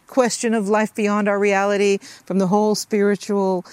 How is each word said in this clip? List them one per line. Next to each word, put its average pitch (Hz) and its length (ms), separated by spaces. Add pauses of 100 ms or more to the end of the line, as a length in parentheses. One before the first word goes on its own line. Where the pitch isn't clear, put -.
question 240 460
of 208 160
life 214 260
beyond 208 320
our 202 100
reality, 202 600 (280)
from 185 140
the 190 80
whole 208 280
spiritual 202 960